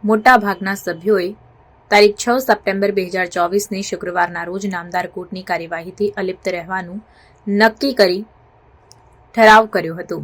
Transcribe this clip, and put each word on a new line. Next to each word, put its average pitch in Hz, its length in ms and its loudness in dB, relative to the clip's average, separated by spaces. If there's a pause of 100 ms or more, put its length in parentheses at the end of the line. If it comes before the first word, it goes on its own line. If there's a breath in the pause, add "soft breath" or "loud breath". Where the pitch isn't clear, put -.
મોટા 220 340 4
ભાગના 196 340 -4
સભ્યોએ 180 500 -2 (640)
તારીખ 208 260 6
છ 247 280 0
સપ્ટેમ્બર 202 480 0
બે 196 200 -2
હજાર 185 220 -2
ચોવીસને 190 540 -2
શુક્રવારના 175 600 -4
રોજ 190 240 -8
નામદાર 175 360 -6
કોર્ટની 180 420 -12
કાર્યવાહીથી 170 580 -6 (140)
અલિપ્ત 185 320 -6
રહેવાનું 180 440 -8 (480 soft breath)
નક્કી 220 480 0
કરી 196 280 2 (1120)
ઠરાવ 220 400 8
કર્યો 165 240 -4
હતો 175 260 -10